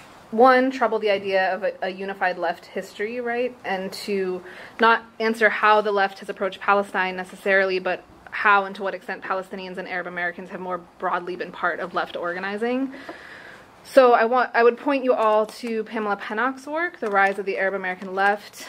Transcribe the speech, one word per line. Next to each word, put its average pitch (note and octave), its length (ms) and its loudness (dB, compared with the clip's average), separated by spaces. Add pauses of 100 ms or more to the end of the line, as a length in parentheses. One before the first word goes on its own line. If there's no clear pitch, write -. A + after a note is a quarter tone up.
(320)
one, B3+ 400 6
trouble A3 260 0
the G#3+ 120 2
idea F#3+ 440 2
of F#3+ 80 -6
a, F3+ 100 0 (100)
a F#3+ 60 -2
unified F#3+ 480 -4
left F3 300 -4
history, G#3+ 540 -8
right? A#3+ 340 -4 (100)
And F#3+ 280 -4
to F#3 500 -4 (380)
not A3+ 240 4 (160)
answer A3+ 280 2
how G#3+ 340 4
the G#3 100 -2
left G3 260 0
has G3 120 -12
approached F#3+ 280 -6
Palestine G3+ 560 0
necessarily, F#3+ 640 0
but F3+ 240 -4 (300)
how G3+ 320 4
and G3 100 -10
to G#3 80 -12
what F#3+ 100 -4
extent F#3 300 -10
Palestinians F#3+ 560 -8
and F3+ 80 -8
Arab F3+ 220 -6
Americans F3 420 -6
have F3+ 100 -12
more F3+ 180 -6 (200)
broadly F3+ 380 -4
been F3+ 160 -8
part E3+ 260 -2
of F#3 160 -8
left E3+ 220 -2
organizing. G#3 760 -4 (920)
So B3+ 280 6
I A#3 140 6
want, A#3+ 280 0
I A#3 80 4
would A#3 160 4
point C#4 240 0
you B3+ 100 2
all G#3+ 320 2
to A3+ 380 -6
Pamela G#3+ 340 -4
Pennock's B3 520 -4
work, E4+ 320 -6
The A3 100 -6
Rise G3 300 2
of F#3+ 60 -8
the F#3+ 120 -4
Arab F#3+ 160 0
American F#3 400 -8
Left, G3+ 540 0